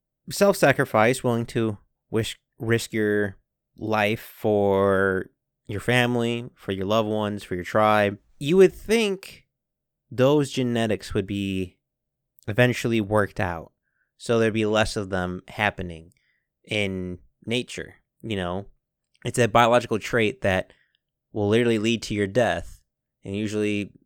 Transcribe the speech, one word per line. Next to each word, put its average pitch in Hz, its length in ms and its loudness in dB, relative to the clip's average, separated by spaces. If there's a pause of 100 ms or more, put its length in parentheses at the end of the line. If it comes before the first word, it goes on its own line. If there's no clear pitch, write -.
(300)
self-sacrifice, 135 920 2
willing 117 220 -2
to 113 320 -2 (320)
wish, 110 280 -4 (220)
risk 113 320 0
your 104 460 0 (400)
life 107 420 0
for 98 1080 2 (380)
your 101 120 -8
family, 120 760 0
for - 180 -8
your 95 120 -4
loved 107 220 2
ones, 104 360 -4
for - 120 -8
your 87 80 -8
tribe. 107 560 2 (200)
You 151 180 2
would 185 160 8
think 202 760 -4 (640)
those 135 400 2
genetics 117 640 -2
would 101 120 -2
be 98 520 -4 (680)
eventually 117 520 0
worked 104 400 0
out, 85 320 -6 (460)
so 117 200 0
there'd 113 160 2
be 110 120 0
less 107 300 0
of 101 140 -6
them 90 380 -4
happening 90 640 -6 (520)
in 95 540 -4 (260)
nature, 120 500 -6 (260)
you 113 140 -6
know? 92 300 -6 (600)
It's 123 140 -4
a 117 80 4
biological 120 520 2
trait 107 420 -2
that 95 320 -2 (580)
will 104 160 -2
literally 117 320 2
lead 110 240 0
to - 100 -8
your 104 140 0
death, 98 540 -2 (420)
and 98 120 -8
usually 104 580 -2 (120)